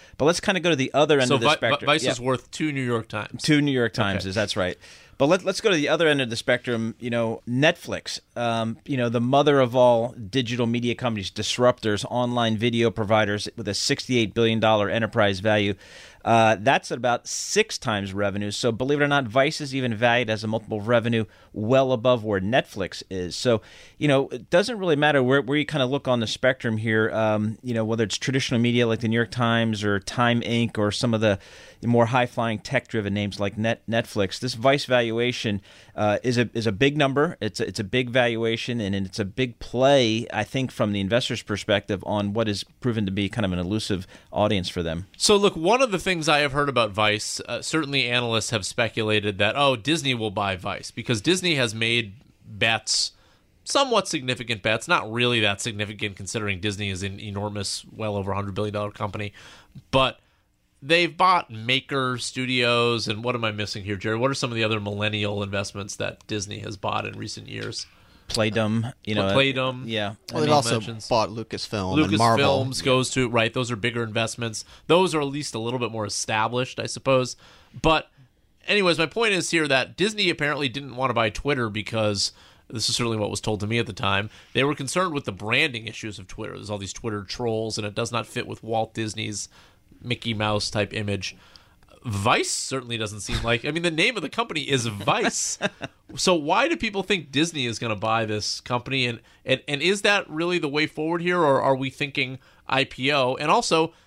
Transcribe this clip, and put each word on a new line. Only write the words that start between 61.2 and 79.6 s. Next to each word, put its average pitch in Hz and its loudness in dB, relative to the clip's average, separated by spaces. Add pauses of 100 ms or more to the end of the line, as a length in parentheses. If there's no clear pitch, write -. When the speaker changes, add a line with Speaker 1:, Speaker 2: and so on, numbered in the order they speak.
Speaker 2:
Maker 127 -2
Studios, 120 2
and 110 -4
what 123 0
am 117 -4
I 113 0
missing 104 -6
here, 101 -4
Jerry? 110 -2
What 131 2
are 135 -2
some 135 -4
of 117 -6
the 113 0
other 110 0
millennial 104 -2
investments 98 -6
that 101 -8
Disney 101 -6
has 104 -10
bought 104 -4
in 104 -10
recent 107 -12
years? 110 -10 (420)
Speaker 1:
Playdom, 110 0 (100)
you 107 -6
know, 98 2
Speaker 2:
Playdom. 131 0
Speaker 1:
yeah. 107 -2
Speaker 3:
Well, 110 -10
they've - -18
Speaker 2:
Millennial 151 2
Speaker 3:
also 120 2
Speaker 2:
mentions. 113 -6
Speaker 3:
bought 107 2
Lucasfilm 110 -2
and - 2
Marvel. 131 4
Speaker 2:
Lucasfilms 131 -6
goes 127 4
to, 127 0
right, 117 2
those 123 -4
are 120 -2
bigger 117 -2
investments. 113 -4 (200)
Those 170 4
are 151 0
at 139 0
least 143 -8
a 123 -6
little 117 -4
bit 117 -2
more 110 -4
established, 117 -2
I 110 -4
suppose. 127 0 (440)
But 156 2 (560)
anyways, 180 4
my 160 2
point 220 0
is 170 0
here 160 2